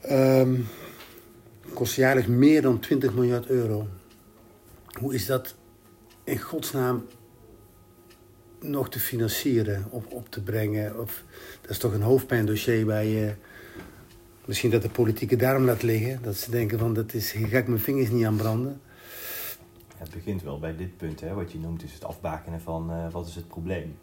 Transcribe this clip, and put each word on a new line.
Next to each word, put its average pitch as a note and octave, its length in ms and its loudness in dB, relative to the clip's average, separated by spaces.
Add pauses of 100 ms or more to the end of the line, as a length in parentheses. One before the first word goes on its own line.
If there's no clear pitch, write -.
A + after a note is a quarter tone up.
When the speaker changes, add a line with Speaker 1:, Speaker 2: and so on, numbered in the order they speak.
Speaker 1:
Ehm, C3 540 6 (1200)
kost A#2 220 -2
jaarlijks C3 320 4
meer C#3+ 340 8
dan B2+ 180 4
twintig C3+ 340 2
miljard B2 320 2
euro. A2 400 0 (1120)
Hoe C3+ 140 -2
is A2+ 120 -2
dat B2+ 280 0 (680)
in - 160 -2
godsnaam B2+ 680 -2 (1500)
nog C#3+ 300 -2
te - 100 -8
financieren, A2 920 0
op, A#2+ 220 -10
op B2 180 -12
te - 120 -8
brengen? G#2+ 580 -2
Of, - 240 -10 (360)
dat - 100 -14
is G2+ 80 -6
toch A2 140 0
een G2+ 100 0
hoofdpijndossier A2 840 2
waar G#2+ 180 0
je, G#2+ 300 0 (1080)
misschien A2 260 0
dat A2 120 4
de G#2+ 60 -2
politiek A2 420 0
het B2 100 4
daarom C3 240 4
laat A#2 180 2
liggen. A#2 400 0
Dat G#2+ 140 -4
ze - 140 -8
denken A2+ 280 0
van, A2+ 160 2
"Dat A2 200 -2
is, A2 180 -4
hier A2 140 -2
ga A2+ 120 4
ik A2 80 2
mijn A#2+ 140 0
vingers C3+ 300 0
niet A#2 140 4
aan G#2+ 120 2
branden." A2+ 440 -2 (1160)
Speaker 2:
Het F2 140 -14
begint F2 320 -8
wel D2 160 -8
bij D#2+ 180 -6
dit F2+ 200 -10
punt, D#2+ 240 -8
hè. E2+ 140 -8
Wat F2 180 -6
je D#2+ 60 -10
noemt E2 240 -8
is C#2 120 -14
het - 100 -16
afbakenen E2 560 -8
van, E2 300 -6
eh, E2 220 -6
wat F2 140 -6
is E2+ 80 -12
het E2+ 140 -12
probleem. E2+ 540 -6